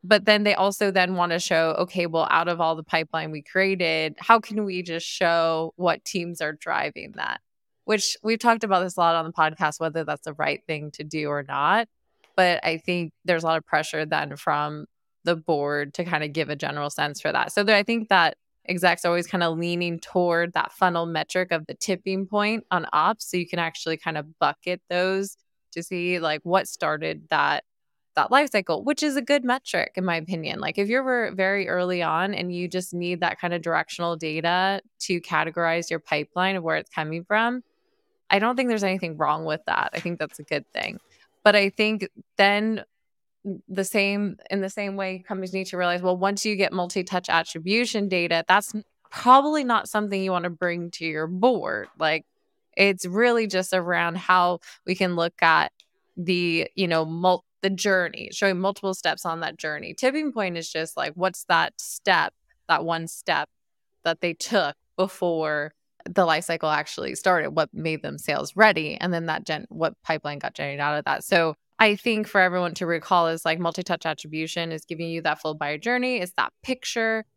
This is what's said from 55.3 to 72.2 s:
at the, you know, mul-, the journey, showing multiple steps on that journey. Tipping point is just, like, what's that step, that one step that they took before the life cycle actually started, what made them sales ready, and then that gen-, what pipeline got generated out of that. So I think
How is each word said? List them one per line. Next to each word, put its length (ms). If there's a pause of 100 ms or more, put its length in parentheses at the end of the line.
at 300 (440)
the, 600
you 120
know, 160
mul-, 400 (180)
the 80
journey, 600
showing 280
multiple 340
steps 320
on 160
that 160
journey. 360
Tipping 380
point 260
is 140
just, 240
like, 200
what's 300
that 360
step, 520 (360)
that 160
one 220
step 420 (540)
that 180
they 120
took 420 (200)
before 800 (360)
the 160
life 200
cycle 240
actually 440
started, 380
what 220
made 280
them 160
sales 380
ready, 400
and 180
then 140
that 180
gen-, 240
what 320
pipeline 380
got 160
generated 240
out 180
of 80
that. 180
So 320 (220)
I 180
think 320